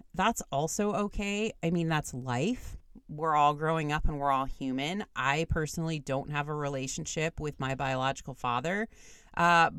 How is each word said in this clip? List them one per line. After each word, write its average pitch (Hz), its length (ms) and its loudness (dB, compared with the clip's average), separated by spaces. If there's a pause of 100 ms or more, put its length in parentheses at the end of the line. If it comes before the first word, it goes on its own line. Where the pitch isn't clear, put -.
(140)
that's 202 360 0
also 165 420 0
okay. 202 600 -2 (100)
I 165 80 2
mean, 170 180 0
that's 151 240 0
life. 131 640 -2 (320)
We're 151 280 0
all 147 180 6
growing 156 380 0
up 151 160 2
and 151 100 0
we're 139 140 2
all 135 140 2
human. 139 580 -4 (100)
I 139 340 2
personally 160 520 0
don't 143 320 -4
have 147 160 -2
a 156 60 -2
relationship 147 840 -4
with 151 220 -6
my 135 160 -2
biological 131 580 -2
father. 160 540 -2 (460)
Uh, 170 440 6